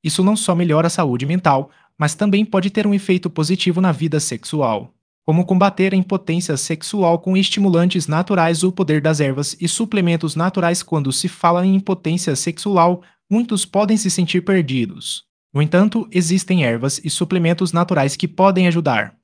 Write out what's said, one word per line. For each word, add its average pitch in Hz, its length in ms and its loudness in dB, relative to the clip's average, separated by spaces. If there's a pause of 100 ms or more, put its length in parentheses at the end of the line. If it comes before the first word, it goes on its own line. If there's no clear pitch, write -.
Isso 165 200 0
não 208 120 4
só 190 200 -2
melhora 165 320 2
a - 20 2
saúde 135 380 -2
mental, 151 420 0 (260)
mas 151 200 -2
também 202 280 2
pode 196 280 0
ter 208 160 -2
um 202 80 2
efeito 180 340 -2
positivo 175 500 -2
na 185 120 2
vida 147 280 -2
sexual. 120 720 -4 (320)
Como 170 220 2
combater 190 480 2
a - 20 -2
impotência 175 640 -2
sexual 170 640 0
com 185 180 0
estimulantes 185 680 2
naturais? 165 560 0
O 185 80 2
poder 156 280 0
das 151 200 0
ervas 139 420 -2
e 175 60 -2
suplementos 175 680 -2
naturais. 175 460 0
Quando 139 300 -2
se - 160 -4
fala 175 360 0
em 190 120 2
impotência 175 600 -2
sexual, 175 680 0 (260)
muitos 220 360 0
podem 208 320 0
se 202 120 -2
sentir 180 320 0
perdidos. 131 840 -2 (280)
No 143 80 0
entanto, 190 500 2
existem 180 520 0
ervas 120 400 -2
e 156 80 -4
suplementos 170 600 0
naturais 170 440 0
que 180 120 -4
podem 185 400 2
ajudar. 147 560 0